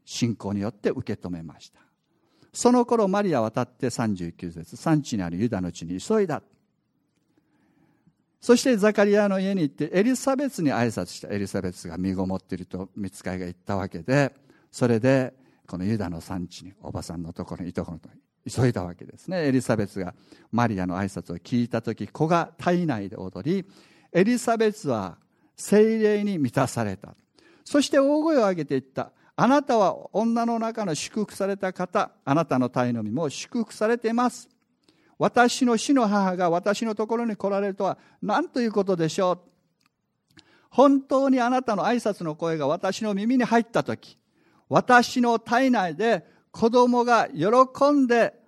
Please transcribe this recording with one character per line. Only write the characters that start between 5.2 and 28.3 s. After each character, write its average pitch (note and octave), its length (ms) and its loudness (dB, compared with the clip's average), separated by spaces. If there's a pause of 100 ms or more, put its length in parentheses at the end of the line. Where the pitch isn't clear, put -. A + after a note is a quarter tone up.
あ F2 80 -4
る E2+ 80 -6
ユ A#2 100 0
ダ G#2 120 -2
の F2+ 100 -4
地 - 140 -14
に F2+ 160 -8
急 A3 220 0
い G3 40 2
だ。」 C#3 160 -6 (2000)
そ B3 160 6
し - 60 -2
て B3+ 140 2
ザ G#3 160 4
カ G#3 120 4
リ G#3 140 4
ア G#3 100 4
の F#3+ 100 0
家 F#3+ 160 -2
に F#3 80 0
行 C#3 100 0
っ - 20 -20
て D3 180 -4
エ F3+ 100 4
リ B3+ 120 2
ザ C4+ 200 -2
ベ C4+ 140 -2
ス - 140 -6
に C#3 100 2
挨 A#2 140 2
拶 G#2 200 -4
し - 140 -16
た。 - 80 -16
エ G2+ 100 -4
リ G2+ 80 -4
ザ G2 140 -4
ベ F2+ 120 -4
ス - 160 -16
が E2 100 -10
身 F#2 160 -2
ご F#2 120 -2
も F#2+ 100 -4
っ F2+ 60 -10
て - 120 -10
い F2+ 40 -8
る F2+ 80 -14
と F#2 300 -12
御 G2 140 -8
使 - 240 -8
い F#2 40 -6
が F#2 60 -8
言 F2 80 -10
っ - 40 -16
た - 200 -6
わ G2 120 -4
け F2 120 -10
で、 C3+ 340 0 (380)
そ B2+ 160 0
れ A#2 100 2
で C3 360 2 (320)
こ F2+ 120 -10
の F2+ 60 -4
ユ A2 140 0
ダ F#2 100 -6
の E2 120 -8
産 F2+ 280 -8
地 - 160 -18
に、 F#2+ 80 -18 (100)
お - 80 -12
ば F2+ 120 -8
さ E2+ 120 -12
ん E2+ 80 -10
の E2 100 -12
と F2+ 120 -10
こ F2 120 -10
ろ F2 80 -10
に、 F2 60 -8
い - 20 -14
と E2+ 120 -6
こ E2+ 80 -10
の E2 60 -12
と - 100 -20
こ - 60 -20
ろ - 60 -20 (240)
に A#2 80 -10
急 C3 140 2
い A#2+ 60 2
だ G2 100 -4
わ F2 120 -8
け - 100 -20
で - 120 -20
す - 120 -16
ね。 E3+ 180 -2
エ C3+ 60 2
リ B2+ 80 2
ザ A#2 160 0
ベ G#2 100 -2
ス G2 140 -10
が F2+ 140 -8 (360)
マ A#2+ 160 2
リ G2+ 140 -2
ア F#2 60 -2
の F2+ 100 -4
挨 G2 80 -2
拶 F2+ 280 -8
を F2 60 -10
聞 A#2+ 240 -2
い A#2 60 -4
た A#2 140 -4
時、 G#2+ 260 -8
子 - 180 -2
が E3+ 320 0
体 F3+ 280 0
内 G#2+ 220 -4
で G#2+ 80 -12
踊 F#2 320 -10
り、 F#3+ 160 -2 (480)
エ F3+ 120 4
リ B3 140 2
ザ A3+ 180 0
ベ A3 160 2
ス D#3+ 160 -8
は G2 300 -4 (360)
聖 A3 460 4
霊 G#3 240 2
に G3+ 140 -2
満 C3+ 140 -2
た C3+ 140 2
さ A#2+ 160 -4
れ G2 140 -4
た。 - 180 -20 (500)
そ - 160 2
し C4+ 80 0
て D4 120 4
大 D4 220 2
声 D#4+ 160 2